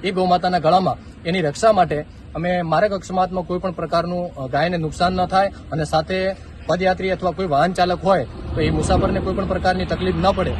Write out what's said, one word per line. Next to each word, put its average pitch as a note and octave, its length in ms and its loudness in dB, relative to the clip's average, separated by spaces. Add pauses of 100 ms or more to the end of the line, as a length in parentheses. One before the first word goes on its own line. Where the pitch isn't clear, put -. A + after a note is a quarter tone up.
એ G3 60 0
ગૌ F#3 160 0
માતાના F3+ 320 2
ગળામાં D#3+ 380 4 (300)
એની F3+ 140 0
રક્ષા D#3+ 320 2
માટે D#3 320 2 (300)
અમે F3+ 280 -2
માર્ગ E3+ 300 2
અકસ્માતમાં F#3 520 -2
કોઈ F3+ 140 -4
પણ F#3 120 -4
પ્રકારનું, E3+ 640 -4
અ, C3 120 -8
ગાયને D#3 300 0
નુકસાન E3+ 360 0
ન F#3 140 0
થાય F#3+ 240 2 (220)
અને D#3 120 -2
સાથે F#3 480 -2 (340)
પદયાત્રી F#3 440 0
અથવા F3+ 200 0
કોઈ F#3 160 -4
વાહન D#3 260 2
ચાલક F3 320 0
હોય E3+ 220 2 (280)
તો E3 60 -2
એ D#3 100 2
મુસાફરને F#3 500 2
કોઈ F#3 140 -4
પણ F#3+ 120 -2
પ્રકારની F#3 380 0
તકલીફ F3 300 -2
ન F3+ 180 2
પડે F#3 280 0